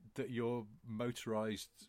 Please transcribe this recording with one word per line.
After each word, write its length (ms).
that 160
your 340
motorised 760